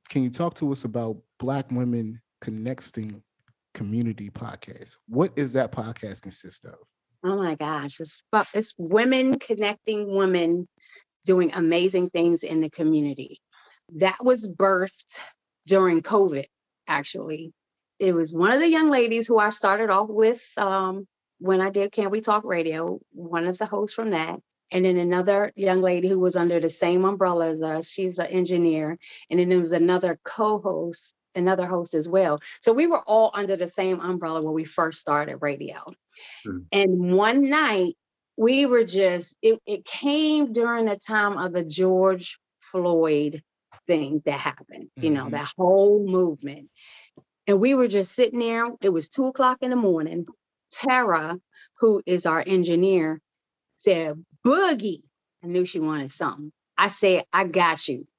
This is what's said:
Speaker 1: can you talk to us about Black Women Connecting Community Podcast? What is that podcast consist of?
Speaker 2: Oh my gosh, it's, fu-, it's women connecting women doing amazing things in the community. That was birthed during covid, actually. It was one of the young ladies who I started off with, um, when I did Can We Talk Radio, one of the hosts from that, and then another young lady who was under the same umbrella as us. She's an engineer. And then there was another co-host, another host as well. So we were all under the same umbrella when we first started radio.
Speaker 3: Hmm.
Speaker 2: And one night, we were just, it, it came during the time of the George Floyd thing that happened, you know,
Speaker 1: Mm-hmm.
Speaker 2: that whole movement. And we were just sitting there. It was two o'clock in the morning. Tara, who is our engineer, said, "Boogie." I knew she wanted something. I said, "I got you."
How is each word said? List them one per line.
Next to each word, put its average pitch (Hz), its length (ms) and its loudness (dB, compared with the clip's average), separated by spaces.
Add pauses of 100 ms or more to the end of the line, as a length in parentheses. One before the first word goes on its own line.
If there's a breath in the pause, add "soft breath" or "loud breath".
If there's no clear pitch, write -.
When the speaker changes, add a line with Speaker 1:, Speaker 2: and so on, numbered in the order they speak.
Speaker 1:
can 135 160 -2
you 127 60 -2
talk 170 260 -6
to 147 160 -4
us 135 140 -8
about 113 320 -6 (220)
Black 135 300 -4
Women 120 520 -4 (180)
Connecting 110 840 -10 (520)
Community 110 560 -6
Podcast? - 680 -16 (140)
What 151 260 0
is 143 160 -4
that 123 220 -2
podcast 110 480 -12
consist - 420 -18
of? - 120 -20 (500)
Speaker 2:
Oh 196 120 0
my 175 180 -2
gosh, 147 460 -8
it's, 156 200 -16 (100)
fu-, - 260 -2
it's 220 200 -4
women 254 640 2
connecting 208 760 -4
women 180 540 2 (580 soft breath)
doing 180 280 4
amazing 180 560 0
things 170 340 0
in 160 160 -4
the 156 100 -2
community. 147 720 -2 (560 soft breath)
That 185 260 0
was 240 280 2
birthed 190 680 -2 (480 loud breath)
during 185 360 4
covid, 175 460 0 (380)
actually. 160 680 -8 (440)
It 190 140 2
was 165 220 0
one 180 180 2
of 262 80 4
the 330 100 4
young 320 200 4
ladies 233 360 2
who 233 120 4
I 214 140 2
started 214 380 0
off 202 200 2
with, 220 360 2 (120)
um, 190 500 -2 (320)
when 185 220 2
I 190 80 0
did 202 240 -2
Can 202 160 -2
We 208 100 -2
Talk 214 240 0
Radio, 170 560 -4 (120)
one 170 340 -6
of 180 120 -2
the 208 80 -4
hosts 208 300 -4
from 226 160 -4
that, 165 280 -4 (320)
and 185 120 0
then 180 140 4
another 185 580 0
young 190 260 0
lady 180 280 2
who 190 100 2
was 180 160 2
under 170 240 0
the 160 100 0
same 180 360 2
umbrella 180 460 0
as 160 100 -6
us. 160 280 -6
She's 185 280 -6
an 175 100 -4
engineer. 170 680 0 (320 loud breath)
And 170 100 2
then 180 100 4
there 180 100 4
was 170 140 0
another 175 520 2
co-host, 202 880 -4 (220)
another 185 300 2
host 175 300 -4
as 156 120 -2
well. 170 320 2 (220 loud breath)
So 226 120 4
we 294 140 2
were 330 140 0
all 220 320 4
under 196 220 -2
the 175 120 -2
same 185 320 -2
umbrella 170 420 -4
when 156 120 -2
we 160 100 -2
first 160 360 -4
started 147 420 -2
radio. 143 420 -6 (600 loud breath)
Speaker 3:
Hmm. 95 140 -10 (120)
Speaker 2:
And 180 420 2
one 233 360 4
night, 220 480 0 (400)
we 262 280 4
were 240 200 4
just, 180 560 0
it, 220 240 4
it 202 180 -6
came 294 680 0
during 233 320 0
the 208 120 0
time 208 400 -2
of 180 140 -4
the 175 140 -2
George 185 720 2 (320)
Floyd 156 720 0 (440)
thing 151 400 0
that 139 140 -2
happened, - 560 -10
you 156 140 -2
know, 139 140 0
Speaker 1:
Mm-hmm. 139 80 -8
Speaker 2:
that 147 260 -6
whole 196 500 6
movement. 160 640 -2 (800 loud breath)
And 202 120 4
we 262 160 4
were 247 140 4
just 190 240 -2
sitting 240 260 0
there. 233 300 -2 (120)
It 196 80 2
was 160 200 -2
two 269 160 -2
o'clock 254 360 2
in 254 100 -4
the 247 40 0
morning. 165 500 -2 (460)
Tara, 185 680 0 (420 soft breath)
who 220 260 4
is 180 180 0
our 160 200 0
engineer, 175 760 2 (540)
said, 165 400 0 (280)
"Boogie." 247 600 0 (400)
I 175 40 -14
knew 180 180 0
she 180 140 -6
wanted 151 320 -4
something. 151 400 -8 (280)
I 196 80 4
said, 185 440 2
"I 190 140 2
got 170 420 0
you." 135 200 -6 (120)